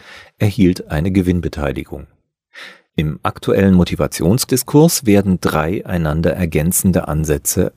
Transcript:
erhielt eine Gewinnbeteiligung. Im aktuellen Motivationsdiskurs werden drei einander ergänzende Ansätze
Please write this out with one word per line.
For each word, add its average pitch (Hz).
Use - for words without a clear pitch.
erhielt 95
eine 82
Gewinnbeteiligung. 76
Im 78
aktuellen -
Motivationsdiskurs 107
werden 98
drei 80
einander 82
ergänzende 87
Ansätze 78